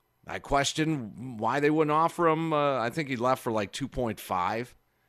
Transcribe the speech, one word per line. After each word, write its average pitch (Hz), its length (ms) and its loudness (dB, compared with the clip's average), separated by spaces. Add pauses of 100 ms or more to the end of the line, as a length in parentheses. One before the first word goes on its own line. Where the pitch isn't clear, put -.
(260)
I 95 120 -10
question 135 1000 -2
why 117 220 0
they 147 100 4
wouldn't 151 240 2
offer 165 340 4
him. 160 240 2
Uh, 143 260 2
I 117 120 0
think 151 180 -4
he 131 80 -2
left 127 260 2
for, 120 100 -2
like, 107 200 0
two 131 160 -6
point 117 300 -4
five. 104 560 -4 (340)